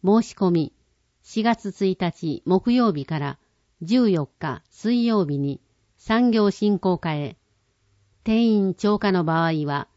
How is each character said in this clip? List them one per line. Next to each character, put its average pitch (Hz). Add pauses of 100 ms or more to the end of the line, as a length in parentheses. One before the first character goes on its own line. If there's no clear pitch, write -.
申 208
し -
込 185
み、 165 (500)
四 -
月 220
一 190
日 165
木 190
曜 240
日 143
か 160
ら 147 (420)
十 220
四 160 (100)
日 131
水 233
曜 220
日 143
に 139 (380)
産 240
業 214
振 208
興 185
課 160
へ。 147 (880)
定 226
員 208
超 208
過 202
の 180
場 165
合 160
は 143